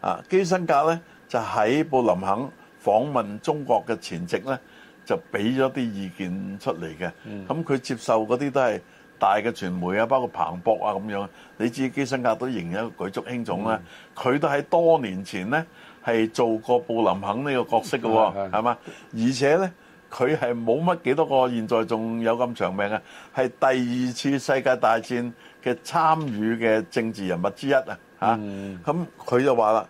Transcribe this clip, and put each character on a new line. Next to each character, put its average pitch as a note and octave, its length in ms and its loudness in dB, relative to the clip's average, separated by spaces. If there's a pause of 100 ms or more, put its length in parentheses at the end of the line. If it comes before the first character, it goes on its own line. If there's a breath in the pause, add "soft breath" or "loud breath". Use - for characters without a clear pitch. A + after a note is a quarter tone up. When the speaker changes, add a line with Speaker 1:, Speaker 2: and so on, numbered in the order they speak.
Speaker 1:
啊， F#2 280 -2
基 F#3+ 140 2
辛 F3+ 220 0
格 D#3 260 4
呢， E3 100 -2 (280 loud breath)
就 A#2+ 100 -2
喺 A2 460 2
布 C3 160 2
林 F#2 180 2
肯 F#2+ 100 -2 (540 loud breath)
訪 A2+ 260 2
問 G#2+ 300 -2
中 D3+ 240 -2
國 A#2+ 240 2
嘅 A2+ 120 0
前 F2 280 -8
夕 G#2 120 -2
呢， B2+ 200 -4 (460 loud breath)
就 - 120 0 (140)
畀 A2+ 280 0
咗 C3 120 2
啲 C#3 80 -6
意 G2 380 -6
見 G2 420 -6
出 - 140 -2
嚟 - 120 -8 (120)
嘅。 - 140 -6 (140)
Speaker 2:
嗯。 G2+ 220 -12
Speaker 1:
噉 D#3 160 -4
佢 C#3 160 0
接 B2+ 180 -6
受 A2+ 300 2
嗰 B2 100 2
啲 C#3 140 -2
都 C3+ 100 2
係 G#2+ 180 2 (380 loud breath)
大 G2+ 200 4
嘅 A2 140 0
傳 F#2 200 -6
媒 F2+ 260 -2
啊， A2+ 80 4
包 C3 140 2
括 B2 80 -2
彭 F2 320 -4
博 G#2+ 160 2 (100)
啊 G#2 80 0
噉 G2 80 -4 (140)
樣。 G2 120 -4 (300 loud breath)
你 A2+ 100 0
知 C3 220 -2
基 C#3 160 -2
辛 B2+ 160 -2
格 A#2 140 2
都 B2+ 100 -6
仍 G2 240 -4
然 G#2 160 -4 (100)
舉 F#2 140 -6
足 - 120 -4
輕 B2 220 -6
重 G2+ 200 -4
啦。 A2 200 0
Speaker 2:
嗯。 E2+ 60 -20 (260 loud breath)
Speaker 1:
佢 B2+ 220 2
都 D#3+ 100 2
喺 C#3+ 140 2
多 E3 380 4
年 G2 260 -4
前 G2 240 -6
呢， D#3+ 160 0 (400 loud breath)
係 A2+ 240 2
做 A2+ 300 2
過 B2 180 2
布 A2+ 320 0
林 F#2 120 0
肯 G#2 220 -4
呢 C3+ 200 0
個 A2+ 140 0
角 - 60 0
色 - 140 -4
嘅 A#2 40 -4
喎， A2 340 4
Speaker 2:
係， - 0 -
係。 G2 160 -4
Speaker 1:
係 G#2 100 0
嘛？ A#2 160 0 (360 loud breath)
而 A2+ 180 2
且 C#3+ 240 4
呢， F3+ 180 0 (380 loud breath)
佢 - 260 0
係 B2 160 -2
冇 A#2 300 0
乜 F3 220 2
幾 - 100 2
多 D#3+ 100 2
個 C3 240 2
現 A2+ 180 -4
在 A2+ 180 2
仲 A2+ 360 -2
有 A2+ 160 2
咁 B2 160 0
長 F#2 220 -2
命 G2+ 160 0
啊， G#2+ 100 -2 (340 loud breath)
係 C3 120 0 (120)
第 C#3 60 2
二 B2+ 480 0
次 C3+ 260 -2
世 C3+ 220 0
界 B2+ 140 4
大 A#2 240 2
戰 A#2+ 340 -4 (300 loud breath)
嘅 B2 100 0 (100)
參 D#3+ 440 2
與 A2 280 0
嘅 A2 360 2
政 A2+ 200 0
治 G2 160 -6
人 F2 140 0
物 G2 80 0
之 C#3 180 -8
一 C#3 60 2
啊， C3 100 4 (380)
嚇。 A2 180 2
Speaker 2:
嗯。 G2 460 -8
Speaker 1:
噉 E3 200 0 (120)
佢 B2 260 2
就 C3+ 120 4
話 A2 180 4
啦 G#2+ 160 2